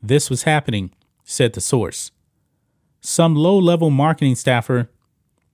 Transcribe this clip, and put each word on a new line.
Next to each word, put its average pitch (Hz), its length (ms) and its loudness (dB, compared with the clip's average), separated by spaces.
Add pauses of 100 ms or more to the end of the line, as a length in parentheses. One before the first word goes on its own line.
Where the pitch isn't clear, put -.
this 131 280 0
was 123 140 -4
happening," 120 480 -2 (340)
said 117 260 0
the - 80 -10
source. - 520 -4 (880)
"Some 165 340 0
low-level 170 540 2
marketing 143 460 2
staffer 123 540 -2 (640)